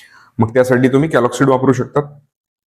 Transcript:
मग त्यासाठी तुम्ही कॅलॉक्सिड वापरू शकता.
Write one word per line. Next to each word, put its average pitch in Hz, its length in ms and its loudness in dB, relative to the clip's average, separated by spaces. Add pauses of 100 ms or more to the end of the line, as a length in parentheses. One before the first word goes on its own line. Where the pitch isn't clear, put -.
(380)
मग 113 160 -2
त्यासाठी 127 340 2
तुम्ही 139 200 0
कॅलॉक्सिड 135 400 0
वापरू 131 240 2
शकता. 127 460 -6 (520)